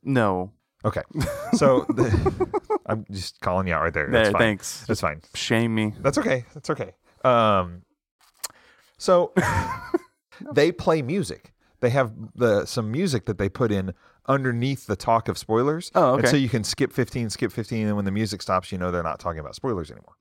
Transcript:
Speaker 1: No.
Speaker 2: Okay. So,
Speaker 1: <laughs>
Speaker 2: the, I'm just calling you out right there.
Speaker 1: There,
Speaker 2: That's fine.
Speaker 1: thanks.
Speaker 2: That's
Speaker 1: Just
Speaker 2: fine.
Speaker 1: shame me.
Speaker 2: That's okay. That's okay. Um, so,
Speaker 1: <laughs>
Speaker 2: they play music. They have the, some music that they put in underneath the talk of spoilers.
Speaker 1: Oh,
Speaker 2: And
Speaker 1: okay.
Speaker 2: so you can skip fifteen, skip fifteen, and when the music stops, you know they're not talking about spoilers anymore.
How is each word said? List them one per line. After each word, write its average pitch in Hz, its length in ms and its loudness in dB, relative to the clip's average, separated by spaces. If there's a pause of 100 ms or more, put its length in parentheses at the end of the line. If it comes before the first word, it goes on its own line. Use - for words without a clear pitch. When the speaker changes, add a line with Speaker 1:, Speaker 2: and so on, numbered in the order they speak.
Speaker 1:
No. 104 500 0 (320)
Speaker 2:
Okay. - 180 -2 (500)
So, - 280 6
Speaker 1:
<laughs> - 100 -8
Speaker 2:
the, - 680 0 (260)
I'm 107 260 -2
just 95 280 -10
calling 92 280 0
you 85 60 2
out 76 80 2
right 82 120 0
there. 76 160 0
Speaker 1:
There, 117 140 4
Speaker 2:
That's 104 80 4
fine. 104 80 2
Speaker 1:
thanks. 110 400 0
Speaker 2:
That's - 80 -18
Speaker 1:
Just 107 120 -2
Speaker 2:
fine. 78 220 -4 (120)
Speaker 1:
shame 113 400 0
me. 107 260 0
Speaker 2:
That's 139 180 0
okay. 127 260 -2 (100)
That's - 160 -12
okay. 110 240 -6 (300)
Um, 101 580 2 (1120)
so, 175 360 4 (600)
Speaker 1:
<laughs> - 600 -8
Speaker 2:
they 156 200 4
play 165 300 0
music. 151 500 -6 (280)
They 123 100 4
have 123 220 2 (220)
the, 107 300 4
some 107 260 -4
music 143 360 -2
that 104 120 -4
they 98 100 0
put 117 220 0
in 95 240 -2 (320)
underneath 131 600 0
the 107 100 0
talk 113 320 0
of 101 100 -4
spoilers. 139 560 0
Speaker 1:
Oh, 139 200 6
Speaker 2:
And 135 100 2
Speaker 1:
okay. 123 60 6
Speaker 2:
so 151 60 4
you 135 140 2
can 117 120 -2
skip - 300 -2
fifteen, 120 380 -4
skip 113 200 -4
fifteen, 110 360 -4
and 104 100 0
when 101 80 -2
the 98 60 -2
music 101 320 -4
stops, 92 280 -2
you 98 80 -8
know 90 120 -2
they're 87 120 -2
not 82 180 -4
talking 85 200 -6
about 71 140 -12
spoilers 92 360 -6
anymore. 52 300 -20